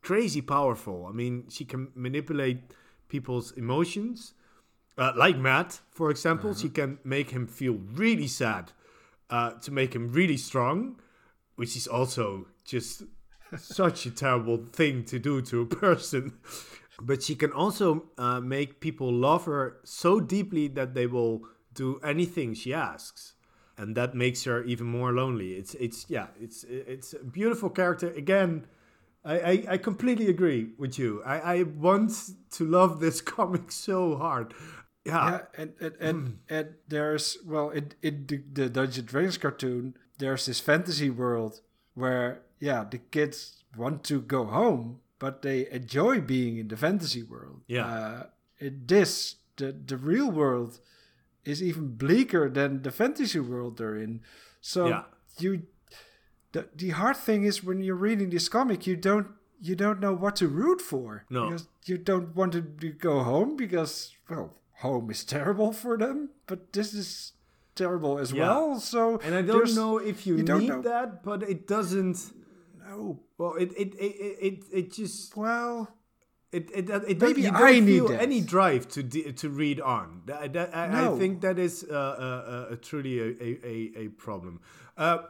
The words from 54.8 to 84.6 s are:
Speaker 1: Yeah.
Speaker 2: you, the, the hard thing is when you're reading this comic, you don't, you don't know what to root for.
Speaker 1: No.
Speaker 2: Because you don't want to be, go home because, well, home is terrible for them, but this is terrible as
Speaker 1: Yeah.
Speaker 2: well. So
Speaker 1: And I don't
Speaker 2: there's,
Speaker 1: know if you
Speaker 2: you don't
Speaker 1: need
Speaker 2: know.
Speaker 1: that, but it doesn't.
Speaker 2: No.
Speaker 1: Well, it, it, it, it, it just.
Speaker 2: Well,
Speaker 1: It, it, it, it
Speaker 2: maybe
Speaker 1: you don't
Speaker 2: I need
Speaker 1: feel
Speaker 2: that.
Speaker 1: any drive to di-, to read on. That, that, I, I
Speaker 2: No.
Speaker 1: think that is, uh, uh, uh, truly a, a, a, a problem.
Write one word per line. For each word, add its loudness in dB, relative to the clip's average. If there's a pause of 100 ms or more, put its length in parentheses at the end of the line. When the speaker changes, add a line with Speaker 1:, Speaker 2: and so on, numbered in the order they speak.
Speaker 1:
Yeah. 0 (360)
Speaker 2:
you, -2 (920)
the, -8
the -4
hard 2
thing 2
is 2
when -2
you're 0
reading 2
this 0
comic, 2
you 2
don't, 2 (320)
you -2
don't 2
know 2
what 0
to 4
root 2
for. -6
Speaker 1:
No. 0
Speaker 2:
Because -6 (160)
you -2
don't 0
want 2
to 0
be, -8
go 2
home 2
because, -4 (140)
well, -8 (260)
home -2
is -6
terrible 0
for -2
them, -2 (160)
but -10
this -2
is -10 (420)
terrible 0
as -2
Speaker 1:
Yeah. 2
Speaker 2:
well. 2
So 2
Speaker 1:
And 0
I 2
don't 6
Speaker 2:
there's, 6
Speaker 1:
know 2
if -4
you 4
Speaker 2:
you 4
don't 4
Speaker 1:
need 2
Speaker 2:
know. -2
Speaker 1:
that, -2
but -4
it -4
doesn't. 0 (680)
Speaker 2:
No. -8 (180)
Speaker 1:
Well, -2
it, 0
it, -4
it, -6
it, -2
it -2
just. -10
Speaker 2:
Well, -2 (640)
Speaker 1:
It, -4
it, -4
it, 0
it 2
Speaker 2:
maybe 6
Speaker 1:
you 4
don't 4
Speaker 2:
I 12
need 10
Speaker 1:
feel 8
Speaker 2:
that. 2
Speaker 1:
any 2
drive 4
to -4
di-, -4
to -8
read 0
on. -2
That, -8
that, -4
I, -2
I 2
Speaker 2:
No. 2
Speaker 1:
think 0
that 0
is, -2
uh, -6
uh, -6
uh, -8
truly -6
a, -2
a, -6 (140)
a, -8
a -8
problem. -12 (360)